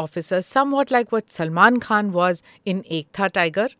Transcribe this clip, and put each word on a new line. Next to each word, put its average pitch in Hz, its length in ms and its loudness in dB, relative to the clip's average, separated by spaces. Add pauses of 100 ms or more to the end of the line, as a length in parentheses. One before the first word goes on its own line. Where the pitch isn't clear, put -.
officer 175 360 -4
somewhat 277 500 0
like 240 220 0
what 220 160 -2
Salman 180 520 2
Khan 208 320 -2
was 175 300 0 (220)
in 190 240 -4
Ek 160 240 -6
Tha 196 160 0
Tiger? 190 400 -2 (120)